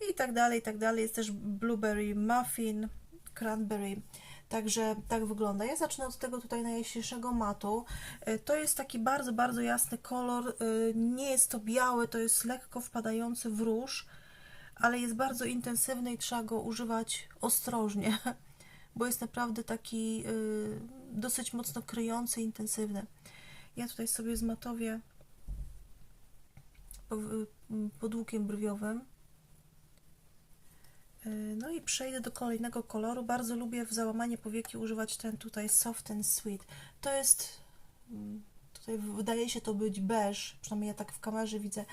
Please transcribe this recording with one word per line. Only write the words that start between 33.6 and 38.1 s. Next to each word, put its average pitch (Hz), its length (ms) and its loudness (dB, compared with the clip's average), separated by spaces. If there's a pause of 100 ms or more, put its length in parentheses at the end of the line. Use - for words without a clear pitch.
w 220 80 -6
załamanie 226 440 0
powieki 226 400 -4
używać 220 400 -2
ten 220 200 -4
tutaj 214 320 -4
Soft - 420 4
and 214 160 0
Sweet. - 380 0 (360)
To 277 120 2
jest, - 360 4 (600)
mm, 208 340 -8 (300)